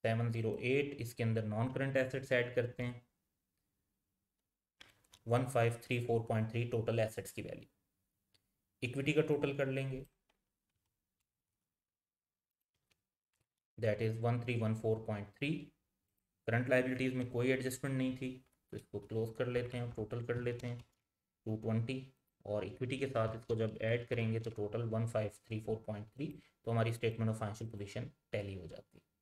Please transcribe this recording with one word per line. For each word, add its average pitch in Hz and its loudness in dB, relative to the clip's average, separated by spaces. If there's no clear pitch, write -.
सेवन 113 2
ज़ीरो 110 0
एट, 139 0
इसके 117 -4
अंदर 113 2
नॉन 110 0
करंट 135 0
assets 131 0
add 120 2
करते 120 0
हैं, 120 -4
वन 123 2
फ़ाइव 117 2
थ्री 120 0
फ़ोर 117 4
पॉइंट 110 2
थ्री 120 0
total 113 2
assets - -2
की 110 -8
वैल्यू। - -12
Equity 135 0
का 147 6
total 147 2
कर 139 2
लेंगे, 135 -2
that 110 2
is 113 2
वन 120 4
थ्री 117 0
वन 110 2
फ़ोर 110 0
पॉइंट 104 -4
थ्री। 143 -2
Current 120 2
liabilities 127 4
में 123 0
कोई 120 2
adjustment 131 0
नहीं 131 2
थी, 127 -4
तो 107 -8
इसको 104 -6
close 113 -2
कर 127 2
लेते 123 0
हैं, 120 -4
total 120 -4
कर 120 0
लेते 120 -2
हैं 120 -6
टू 110 0
ट्वेंटी, 113 2
और 104 0
equity 131 -4
के 135 0
साथ 113 2
इसको 113 -2
जब 110 0
ऐड 117 0
करेंगे 113 2
तो 113 -4
total 107 -4
वन 113 2
फ़ाइव 107 0
थ्री 107 -4
फ़ोर 107 -2
पॉइंट 107 -6
थ्री, 147 -6
तो 113 -2
हमारी 117 4
statement 113 0
of 110 -6
financial 110 -6
position 101 -8
tally 101 -4
हो 92 -10
जाती - -16
है। - -20